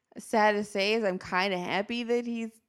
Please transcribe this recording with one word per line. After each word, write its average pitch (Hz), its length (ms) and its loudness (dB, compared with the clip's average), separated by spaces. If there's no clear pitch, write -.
sad 214 340 4
to 208 120 0
say, 202 300 0
is 226 100 0
I'm 185 140 0
kinda 185 400 0
happy 202 460 -2
that 240 220 0
he's 233 240 -4